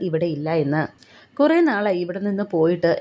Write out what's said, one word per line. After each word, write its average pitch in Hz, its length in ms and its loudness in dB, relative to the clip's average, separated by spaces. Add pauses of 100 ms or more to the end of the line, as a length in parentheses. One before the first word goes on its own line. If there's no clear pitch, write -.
ഇവിടെ 165 260 -2
ഇല്ല 151 280 -4
എന്ന്, 151 280 0 (540)
കുറേ 311 240 4
നാളായി 208 400 0
ഇവിടെ 175 200 -6
നിന്ന് 202 220 -2
പോയിട്ട് 170 580 2